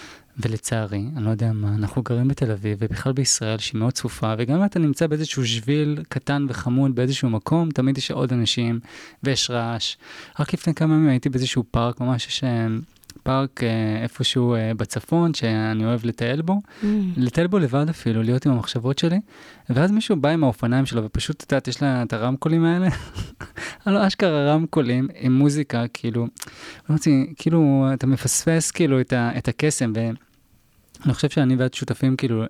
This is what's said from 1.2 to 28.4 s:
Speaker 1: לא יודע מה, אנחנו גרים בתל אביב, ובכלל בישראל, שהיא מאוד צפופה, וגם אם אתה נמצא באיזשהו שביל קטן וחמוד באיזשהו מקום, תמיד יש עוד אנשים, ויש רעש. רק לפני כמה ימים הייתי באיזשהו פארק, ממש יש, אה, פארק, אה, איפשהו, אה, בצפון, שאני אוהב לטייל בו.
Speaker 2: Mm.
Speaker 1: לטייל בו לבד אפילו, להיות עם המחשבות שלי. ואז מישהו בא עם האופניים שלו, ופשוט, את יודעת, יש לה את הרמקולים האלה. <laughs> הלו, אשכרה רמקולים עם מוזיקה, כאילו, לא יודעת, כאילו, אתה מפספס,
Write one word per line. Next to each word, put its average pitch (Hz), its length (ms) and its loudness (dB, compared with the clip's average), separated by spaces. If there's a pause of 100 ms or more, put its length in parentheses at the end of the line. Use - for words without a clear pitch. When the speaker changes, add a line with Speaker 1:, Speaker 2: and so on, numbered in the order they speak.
Speaker 1:
לא 107 40 0
יודע 110 240 0
מה, 104 220 -2
אנחנו 107 280 -2
גרים 123 240 0
בתל 135 240 0
אביב, 104 300 -4
ובכלל 131 320 -2
בישראל, 113 440 0
שהיא 110 220 -4
מאוד 117 140 0
צפופה, - 440 -4
וגם 120 200 0
אם 196 80 4
אתה 196 140 0
נמצא 156 280 2
באיזשהו 151 400 -2
שביל 147 600 0
קטן 143 400 -2
וחמוד 127 460 0
באיזשהו 127 340 0
מקום, 156 420 0
תמיד 135 260 0
יש - 140 -6
עוד 127 220 -2
אנשים, 117 460 0 (440)
ויש 131 280 0
רעש. 117 460 -4 (420)
רק 151 140 -2
לפני 170 200 0
כמה 156 220 2
ימים 156 140 6
הייתי 127 200 2
באיזשהו 127 420 -2
פארק, 117 280 0
ממש 123 280 -2
יש, - 160 -6
אה, 117 240 0 (560)
פארק, 135 400 -2
אה, 110 400 0
איפשהו, 120 520 0
אה, 113 220 0
בצפון, 160 560 0
שאני 110 520 0
אוהב 117 200 0
לטייל 120 360 -2
בו. 190 200 0 (200)
Speaker 2:
Mm. 214 40 -2 (320)
Speaker 1:
לטייל 127 300 2
בו 196 120 2
לבד 143 300 2
אפילו, 113 340 -2
להיות 123 220 0
עם 147 60 4
המחשבות 123 480 -2
שלי. 170 200 2 (500)
ואז 151 220 4
מישהו 220 240 2
בא 143 140 2
עם 160 140 2
האופניים 127 420 2
שלו, 120 180 -2
ופשוט, - 400 -6
את - 80 -4
יודעת, 135 160 0
יש 123 140 -4
לה 131 220 0
את 113 100 -4
הרמקולים 135 520 0
האלה. 175 220 2 (500)
<laughs> - 480 -14
הלו, 202 220 2
אשכרה 151 460 2
רמקולים 135 540 2 (120)
עם 127 140 2
מוזיקה, 139 600 2
כאילו, 117 340 -4 (640)
לא 151 60 2
יודעת, 156 120 0 (300)
כאילו, 147 560 4
אתה 127 140 -2
מפספס, 156 640 0